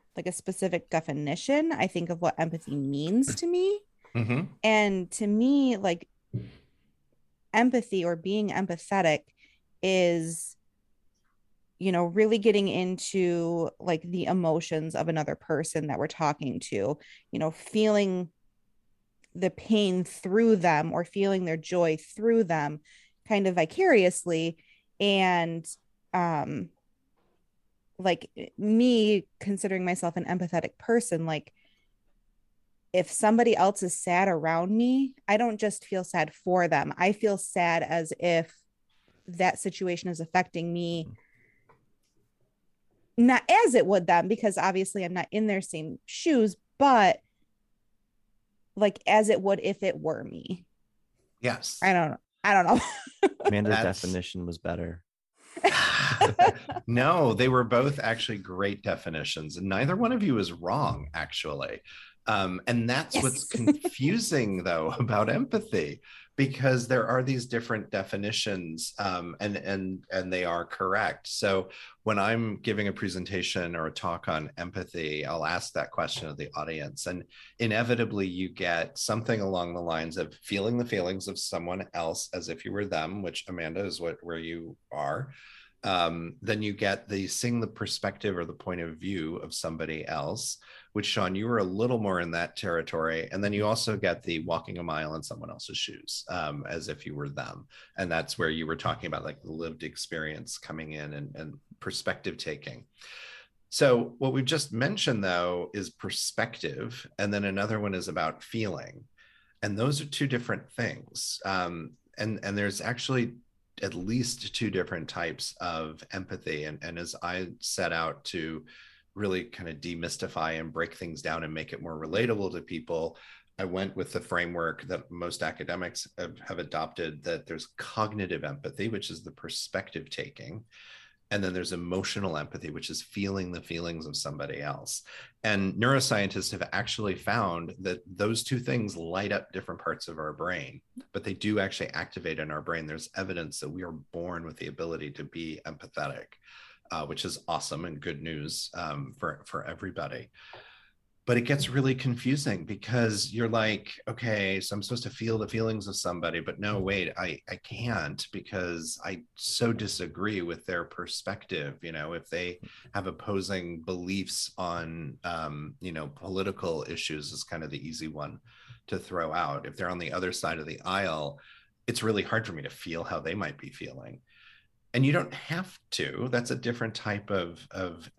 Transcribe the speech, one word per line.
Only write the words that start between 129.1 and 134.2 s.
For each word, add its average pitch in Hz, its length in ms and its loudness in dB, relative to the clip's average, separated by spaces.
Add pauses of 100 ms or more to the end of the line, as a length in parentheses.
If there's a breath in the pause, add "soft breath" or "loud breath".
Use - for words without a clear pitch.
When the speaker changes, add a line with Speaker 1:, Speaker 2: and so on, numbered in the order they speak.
Speaker 2:
is - 120 -12
the 82 80 -14
perspective - 800 -8
taking. 76 540 -10 (680 loud breath)
And 101 100 0
then 90 120 -2
there's 87 180 -4
emotional 90 640 -4
empathy, 76 340 -8
which 76 200 -8
is 80 100 -6
feeling 98 520 -4
the 85 100 -10
feelings 85 420 -6
of 73 140 -8
somebody 73 420 -6